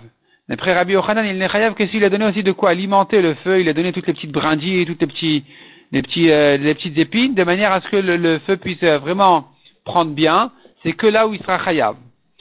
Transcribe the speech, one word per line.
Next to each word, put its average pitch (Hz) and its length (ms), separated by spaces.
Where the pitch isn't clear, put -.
D'après 175 260
Rabbi 180 180
Yochanan, 214 320
il 190 140
n'est 185 100
chayav 208 260
que 208 120
s'il 202 180
a 190 60
donné 208 160
aussi 202 160
de 190 100
quoi 190 180
alimenter 196 520
le 160 120
feu, 190 260
il 170 80
a 156 40
donné 170 200
toutes 185 140
les 165 60
petites 151 200
brindilles, 156 520
toutes 165 160
les 165 60
petits, 147 380
les 135 100
petits, 165 280
euh, 147 260
les 147 180
petites 156 240
épines, 233 360
de 185 100
manière 190 280
à 185 80
ce - 80
que 208 80
le, 185 200
le 165 240
feu 196 160
puisse, 185 260
euh, 156 160
vraiment 175 500
prendre 165 280
bien, 160 400
c'est 165 100
que 220 140
là 220 200
où 220 80
il 190 60
sera 180 240
chayav. 123 320